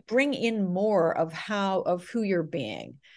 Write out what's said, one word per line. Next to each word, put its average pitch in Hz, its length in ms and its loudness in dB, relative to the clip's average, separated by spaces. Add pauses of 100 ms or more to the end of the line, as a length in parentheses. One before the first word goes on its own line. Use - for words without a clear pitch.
bring 269 260 2
in 226 320 0
more 185 520 2
of 160 160 0
how, 196 500 -2
of 180 260 -2
who 233 140 -2
you're 190 200 2
being. 113 520 -8 (220)